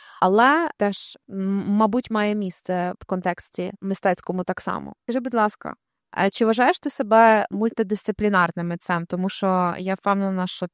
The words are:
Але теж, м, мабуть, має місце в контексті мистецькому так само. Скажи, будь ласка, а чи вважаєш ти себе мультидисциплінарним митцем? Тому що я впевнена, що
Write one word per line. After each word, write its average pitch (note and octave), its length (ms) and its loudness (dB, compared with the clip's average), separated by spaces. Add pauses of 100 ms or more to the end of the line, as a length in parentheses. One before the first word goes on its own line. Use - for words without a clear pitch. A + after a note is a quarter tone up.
(220)
Але C4 560 4
теж, - 400 -4 (120)
м, G3 380 -2
мабуть, G#3+ 440 2
має G#3 240 0
місце F3+ 640 -4
в - 60 -20
контексті F3+ 640 -6 (100)
мистецькому F#3 600 -2
так - 180 -6
само. - 320 -8 (100)
Скажи, A#3+ 160 -4
будь A#3+ 140 -6
ласка, G#3+ 400 -2 (420)
а F#3+ 140 2
чи - 160 0
вважаєш A#3+ 340 2
ти D4 100 -6
себе A3 640 6
мультидисциплінарним G3+ 1160 0
митцем? F3 380 -4
Тому F#3 240 -2
що F#3 500 0
я F#3+ 140 -4
впевнена, F#3+ 540 -2
що - 260 -8